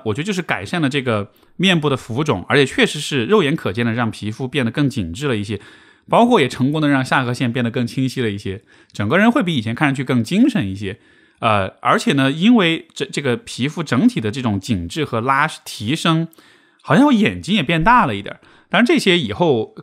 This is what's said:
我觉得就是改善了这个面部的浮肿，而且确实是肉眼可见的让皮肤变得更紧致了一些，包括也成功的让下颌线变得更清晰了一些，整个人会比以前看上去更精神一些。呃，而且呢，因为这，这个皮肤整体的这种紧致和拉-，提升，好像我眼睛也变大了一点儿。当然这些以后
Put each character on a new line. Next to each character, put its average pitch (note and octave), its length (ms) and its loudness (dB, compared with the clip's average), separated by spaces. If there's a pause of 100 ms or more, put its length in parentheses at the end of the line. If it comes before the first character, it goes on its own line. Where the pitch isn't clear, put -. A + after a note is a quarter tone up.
我 G#2+ 80 -2
觉 G2+ 80 -4
得 E3 60 -4
就 A3 40 -6
是 F#3 120 -4
改 A2+ 200 -4
善 E3 200 -4
了 C3+ 80 0
这 C#3+ 100 -2
个 A2 320 -4 (240)
面 F3 240 2
部 D3 80 0
的 C3+ 80 0
浮 A#2+ 260 -6
肿， A#2+ 280 -2
而 A#2+ 80 4
且 C#3 80 6
确 - 180 2
实 D#3 160 -4
是 C#3 240 -2
肉 G3 180 2
眼 C#3+ 140 0
可 G#2+ 160 -4
见 A#2 140 -2
的 A2+ 80 0
让 A#2 160 -2
皮 G#2 200 -8
肤 C3 160 -8
变 C3+ 160 -4
得 A2+ 80 -2
更 C#3+ 200 0
紧 G2 200 -6
致 A2+ 160 -8
了 C3 80 0
一 G#2 80 -4
些， G2+ 160 -8 (480)
包 G#3+ 200 4
括 A#3+ 120 4
也 C#3 80 4
成 B2+ 240 0
功 D#3 120 -2
的 D3 60 2
让 C#3 140 2
下 C3+ 220 0
颌 A#2+ 80 -2
线 B2 180 -2
变 A#2+ 140 -2
得 A#2 60 -2
更 A#2+ 160 -2
清 C3 200 -4
晰 C3 140 -4
了 A#2 80 0
一 G2+ 80 -4
些， G2 260 -8 (300)
整 G#2 160 -4
个 C#3+ 80 2
人 A3 160 6
会 C#4+ 100 2
比 F3 140 -2
以 A#2 60 -2
前 A2+ 120 -4
看 D3 140 0
上 C3+ 60 0
去 C3+ 100 -4
更 B2+ 180 0
精 G3 240 2
神 C#3 220 0
一 F#2+ 60 -6
些。 G2+ 240 -8 (400)
呃， G#2 280 2 (140)
而 C#3 180 2
且 A3+ 140 0
呢， C3+ 180 2
因 F#3 260 4
为 E3 360 2
这， - 140 -6
这 - 160 -6
个 B2 160 0
皮 - 280 -6
肤 D#3+ 160 -6
整 D3+ 240 2
体 G#3+ 140 2
的 A2 100 -2
这 B2+ 120 -6
种 G#2 180 0
紧 F2+ 260 -4
致 D3+ 160 -4
和 A#2 200 -4
拉-， C#3 260 0 (160)
提 A2+ 320 -6
升， E3 320 0 (540)
好 - 120 0
像 B3 120 6
我 D4+ 60 4
眼 B2 280 2
睛 D#3+ 140 -4
也 G3+ 80 2
变 E3 200 0
大 A3+ 220 4
了 B2 100 -2
一 G2 60 -6
点 - 140 -12
儿。 - 60 -20 (280)
当 F3+ 120 2
然 A#3 40 6
这 D#4 140 4
些 F3+ 200 4
以 C#3 140 -2
后 C3+ 400 0 (100)